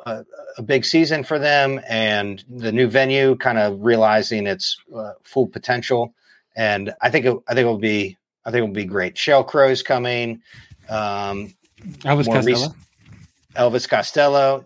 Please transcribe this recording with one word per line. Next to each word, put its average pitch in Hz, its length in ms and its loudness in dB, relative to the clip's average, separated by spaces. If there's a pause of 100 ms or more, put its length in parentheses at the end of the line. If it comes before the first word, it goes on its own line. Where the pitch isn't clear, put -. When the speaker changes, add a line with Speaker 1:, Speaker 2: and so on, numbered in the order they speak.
Speaker 1:
a, 110 180 -8 (360)
a - 20 -10
big 123 240 0
season 156 380 2
for 151 160 -2
them 139 500 2
and 104 580 -2
the 117 240 -8
new 120 160 4
venue 135 500 4
kind 123 200 0
of 104 240 0
realizing 110 640 2
its, 95 320 -6 (180)
uh, 107 180 -12 (100)
full 127 240 -2
potential. 120 680 -4 (420)
And 104 460 -2
I 123 80 4
think 123 160 2
it, 123 100 2 (120)
I 120 80 -2
think 131 60 2
it'll 117 180 0
be, 101 360 -2 (300)
I 113 60 -10
think 120 120 0
it'll 101 120 -6
be 104 100 -6
great. 92 300 -4
Sheryl 139 320 2
Crow's 131 340 2
coming. 120 580 -2 (480)
Um, 101 680 -6 (480)
Speaker 2:
Elvis 143 240 2
Speaker 1:
more 113 80 2
rec-, 123 100 2
Speaker 2:
Costello? 127 300 0 (800)
Speaker 1:
Elvis 123 340 0
Costello. 139 760 2